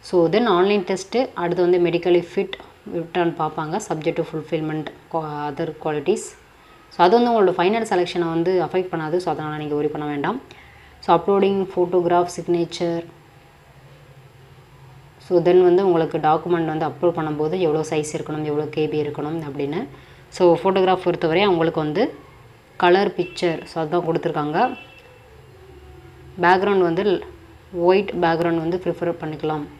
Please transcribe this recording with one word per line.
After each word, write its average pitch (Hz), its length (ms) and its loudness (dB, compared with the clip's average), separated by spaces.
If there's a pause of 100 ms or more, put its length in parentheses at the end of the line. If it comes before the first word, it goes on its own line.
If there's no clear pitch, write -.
So, 185 80 2 (180)
then 233 120 2 (100)
ஆன்லைன் 196 300 2
டெஸ்ட், 190 320 -4 (220)
அடுத்து 175 260 0
வந்து 180 100 4 (120)
medically 170 420 2
fit, 196 220 -4 (400)
ஃபிட்டான்னு 170 500 -2
பார்ப்பாங்க. 156 320 -6 (140)
Subject 160 320 -4
to 160 100 -2
fulfillment, 156 560 -6 (240)
co-, 160 160 -4 (220)
other 160 200 -6 (140)
qualities. 156 400 -2 (720)
So, - 120 -20
அது 185 120 6
வந்து 240 140 4
உங்களோட 196 280 4
ஃபைனல் 214 320 2
செலெக்ஷனை 175 420 0
வந்து 170 180 0 (140)
அஃபெக்ட் 185 280 -2
பண்ணாது. 160 300 -4
So, 180 100 -4
அதனால 151 280 -6
நீங்க 147 160 -4
worry 151 160 0
பண்ண 151 200 -6
வேண்டாம். 160 260 -4 (640)
So, - 140 -10
uploading 196 380 2 (200)
photograph, 175 600 2
signature. 170 640 -2 (2250)
So, - 80 -4 (120)
then 180 120 6 (100)
வந்து 175 200 6
உங்களுக்கு 160 380 2
டாக்குமெண்ட் 160 480 0
வந்து 160 160 -2
அப்லோட் 170 280 0
பண்ணும்போது 156 380 -2 (120)
எவ்வளோ 156 240 0
சைஸ் 151 260 -2
இருக்கணும், 151 340 -6
எவ்வளோ 147 140 -2 (100)
கே 156 80 0 (100)
பி 151 100 -2
இருக்கணும் 147 360 -6 (100)
அப்படின்னு. 143 300 -6 (580)
So, 185 80 4 (160)
ஃபோட்டோகிராஃப் 190 440 2
பொறுத்தவரை 175 440 2
அவங்களுக்கு 165 360 2
வந்து 156 200 0 (760)
கலர் 185 360 4
பிக்சர், 175 420 -4 (100)
so - 120 -8
அதுதான் 160 260 -2
கொடுத்துருக்காங்க. 156 480 -2 (1900)
பேக்ரவுண்ட் 185 440 4
வந்து 175 160 0 (840)
ஒயிட் 196 260 4 (120)
பேக்ரவுண்ட் 165 400 0
வந்து 180 200 -2
ப்ரிஃபர் 170 280 -4 (100)
பண்ணிக்கலாம். 156 420 -6 (140)